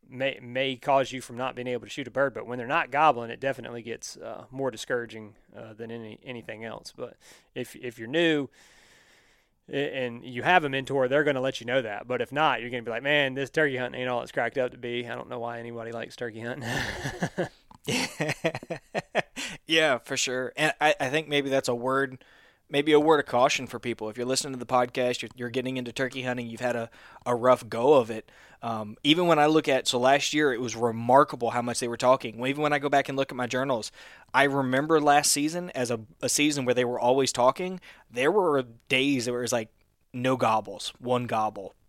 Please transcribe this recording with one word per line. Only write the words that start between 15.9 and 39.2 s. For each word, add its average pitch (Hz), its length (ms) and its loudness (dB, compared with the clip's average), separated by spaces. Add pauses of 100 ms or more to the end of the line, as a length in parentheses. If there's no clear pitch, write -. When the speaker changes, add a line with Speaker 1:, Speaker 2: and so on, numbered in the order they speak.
Speaker 1:
likes 117 240 -12
turkey 113 240 -10
hunting." 120 280 -8
<laughs> 139 800 -6 (380)
Speaker 2:
<laughs> - 1300 -6 (520)
Yeah, 156 320 2
for - 180 -6
sure. 127 400 -4
And 151 240 2
I, 151 200 6
I 139 80 0
think 151 200 -2
maybe 143 200 2
that's 135 200 0
a 123 60 0
word, 131 480 -2 (460)
maybe 147 240 2
a 147 80 10
word 151 200 6
of 135 60 -2
caution 131 400 4
for 117 120 -8
people. 110 320 -6
If 107 60 -14
you're 123 100 -4
listening 131 260 -2
to 131 60 -8
the 120 80 -10
podcast, 123 560 0
you're, 120 120 -10
you're 120 160 -8
getting 127 280 -4
into 120 140 -8
turkey 131 300 -4
hunting, 123 260 -4
you've 113 120 -12
had 123 160 -2
a, 117 140 -6 (340)
a 120 100 0
rough 123 340 4
go 120 260 4
of 120 160 4
it. 110 200 -10 (320)
Um, 110 420 -8
even 160 220 4
when 165 120 6
I 147 80 6
look 156 220 4
at, 131 180 2
so 127 120 0
last 135 340 4
year, 147 200 2
it 117 80 -4
was 117 160 -4
remarkable 120 760 4
how 120 120 -2
much 120 180 -4
they 123 80 -2
were 117 80 -4
talking. 123 420 2
Well, 123 100 -2
even 143 140 -2
when 147 100 2
I 147 60 2
go 139 100 -2
back 139 200 2
and 135 80 -4
look 135 140 0
at 139 60 -10
my 123 100 -4
journals, 127 440 -2 (420)
I 135 120 6
remember 139 560 2
last 147 320 6
season 165 380 -2
as 123 200 -2
a, 117 100 -2 (220)
a 131 60 -2
season 147 360 2
where 123 100 2
they 127 100 2
were 120 160 -2
always 127 320 4
talking. 180 480 2 (300)
There 127 200 2
were 170 340 2 (240)
days 135 360 2